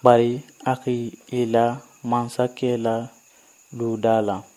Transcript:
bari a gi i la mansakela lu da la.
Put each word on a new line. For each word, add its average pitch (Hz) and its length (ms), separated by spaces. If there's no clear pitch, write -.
bari 120 280
a 131 160
gi 123 200
i 123 160
la 117 160
mansakela 120 920
lu 117 240
da 113 240
la. 101 160